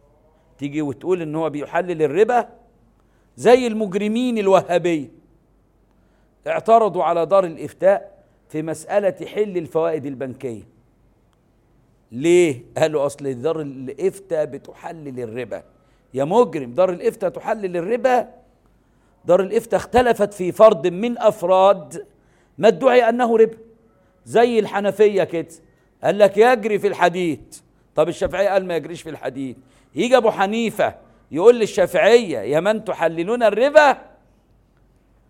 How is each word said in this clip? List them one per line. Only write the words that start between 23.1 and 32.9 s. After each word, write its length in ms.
ربا، 200
زي 340
الحنفية 680
كده، 240
قال 140
لك: 180
"يجري 420
في 80
الحديد". 680
طب 140
الشافعية 400
قال: 180
"ما 100
يجريش 260
في 80
الحديد". 460
يجي 220
أبو 140
حنيفة 640
يقول 300
للشافعية: 800
"يا 220
من 240
تحللون 580